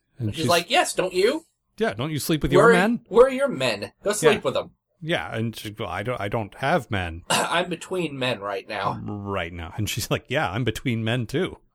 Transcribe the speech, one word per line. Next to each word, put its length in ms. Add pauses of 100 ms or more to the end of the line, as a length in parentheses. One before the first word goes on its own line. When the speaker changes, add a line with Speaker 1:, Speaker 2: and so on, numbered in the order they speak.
(180)
Speaker 1:
And 160
Speaker 2:
She's 100
Speaker 1:
she's 40
Speaker 2:
like, 220
"Yes, 240
don't 180
you?" 320 (320)
Speaker 1:
"Yeah, 160
don't 200
you 60
sleep 240
with 120
Speaker 2:
Where 80
Speaker 1:
your 80
Speaker 2:
are, 20 (160)
Speaker 1:
men?" 200
Speaker 2:
where 180
are 40
your 180
men? 440 (100)
Go 100
sleep 240
Speaker 1:
Yeah. 60
Speaker 2:
with 120
them. 160 (320)
Speaker 1:
Yeah, 340
and 180
she, 240
"Well, 120
I 120
don't, 160
I 100
don't 260
have 360
men." 360
Speaker 2:
<laughs> 20
"I'm 400
between 500
men 220
right 260
now." 380
Speaker 1:
Right 480
now. 240
And 140
she's 200
like, 180
"Yeah, 220
I'm 140
between 400
men 220
too." 320 (160)